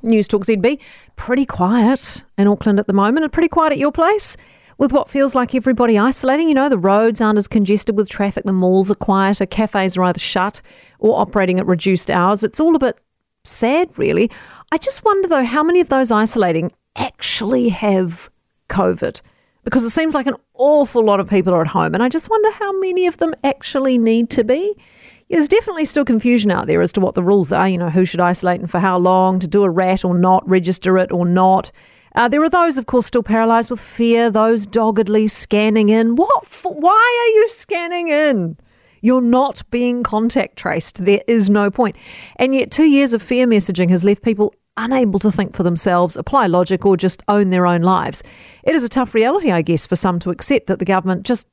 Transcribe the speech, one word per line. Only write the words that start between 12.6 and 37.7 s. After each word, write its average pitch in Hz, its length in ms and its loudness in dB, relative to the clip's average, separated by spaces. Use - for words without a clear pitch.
all 330 120 2
a 311 60 2
bit 254 180 -2
sad, 294 540 -2
really. 151 340 0
I 320 60 0
just - 260 -6
wonder, 392 240 2
though, 302 160 2
how 247 180 -2
many 349 200 2
of - 80 0
those 262 200 2
isolating 202 640 0
actually - 720 -2
have 185 640 -2
covid? 180 520 -2
Because 233 180 0
it 233 60 -4
seems 320 260 -2
like 262 120 -2
an 269 100 -4
awful 269 500 2
lot 202 160 2
of 185 100 -4
people 185 240 2
are 170 80 2
at 160 60 -2
home, 160 280 -2
and 185 60 0
I 247 60 2
just 320 220 -4
wonder 440 220 2
how 403 280 -8
many 370 280 -2
of 339 100 -4
them 320 260 -2
actually 269 540 -2
need 226 320 2
to 226 160 0
be. 339 280 -2
There's 302 200 0
definitely 370 380 0
still 285 200 0
confusion 226 460 2
out - 160 -2
there 165 160 2
as 175 100 -2
to 196 80 0
what - 140 -2
the 180 80 -2
rules 185 280 2
are, 175 160 0
you 185 120 -2
know, 175 100 -4
who 185 160 2
should 175 140 -8
isolate 180 420 0
and 175 80 -10
for 180 100 -4
how 185 200 0
long, 185 400 2
to 185 80 -6
do 202 160 2
a 190 80 2
rat 185 340 0
or 180 80 0
not, 185 340 2
register 185 520 0
it 185 120 -2
or 175 140 -2
not. 185 460 0
Uh, 240 140 0
there 285 160 0
are 320 60 0
those, 339 280 0
of 247 80 -6
course, 247 220 0
still 240 160 -2
paralysed 226 480 0
with 233 100 -8
fear, 233 480 0
those 220 380 0
doggedly 214 600 0
scanning 214 600 0
in. 226 260 2
What? - 280 0
F-, - 260 -14
why 302 220 0
are 466 480 2
you 453 100 2
scanning 349 600 -6